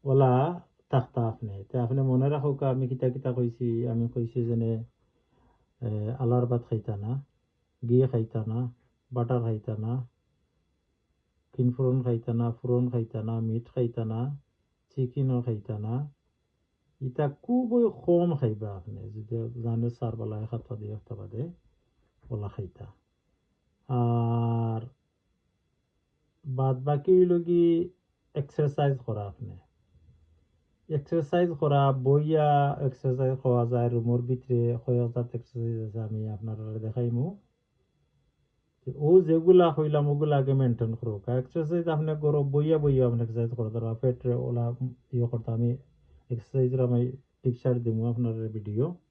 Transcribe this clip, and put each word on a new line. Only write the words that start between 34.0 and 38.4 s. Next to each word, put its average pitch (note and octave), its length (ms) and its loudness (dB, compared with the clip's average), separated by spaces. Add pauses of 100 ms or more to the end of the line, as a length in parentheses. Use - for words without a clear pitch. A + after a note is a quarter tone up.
ভিতরে, A#2+ 640 0
কয়েক A#2+ 300 2
জাত A#2+ 200 -4
এক্সারসাইজ A#2 500 -6
আছে, G#2+ 140 -8
আমি A2 300 -4
আপনারা A2 500 -8
দেখাইমু। A#2+ 580 -2 (1500)